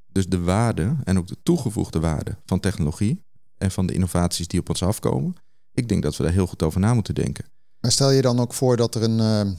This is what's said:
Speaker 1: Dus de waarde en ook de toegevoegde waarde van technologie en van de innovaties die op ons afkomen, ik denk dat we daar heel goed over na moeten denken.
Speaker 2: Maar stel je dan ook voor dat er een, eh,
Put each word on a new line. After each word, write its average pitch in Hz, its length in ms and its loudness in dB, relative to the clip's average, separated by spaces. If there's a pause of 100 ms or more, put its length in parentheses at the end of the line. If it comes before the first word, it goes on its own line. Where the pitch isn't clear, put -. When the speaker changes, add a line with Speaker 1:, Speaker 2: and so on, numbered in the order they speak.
(120)
Speaker 1:
Dus 95 160 0
de 92 120 0
waarde 98 640 0
en 95 140 0
ook 90 100 -2
de - 160 -12
toegevoegde 110 560 0
waarde 78 360 -2 (100)
van 92 140 0
technologie 101 640 -2 (340)
en 98 140 0
van 92 140 -2
de - 80 -2
innovaties 87 540 0
die 90 120 -2
op - 100 -2
ons 87 140 -4
afkomen, 139 520 -2 (360)
ik 123 160 -4
denk 92 160 0
dat 76 140 -4
we - 60 -2
daar 80 80 2
heel 90 160 2
goed - 160 -6
over 80 160 0
na 110 140 4
moeten 101 220 -2
denken. 67 300 -4 (340)
Speaker 2:
Maar 123 120 -2
stel 139 200 4
je 135 100 4
dan 123 180 2
ook 120 140 -2
voor 123 240 2
dat 117 180 0
er 110 80 -2
een, 113 160 2
eh, 107 400 2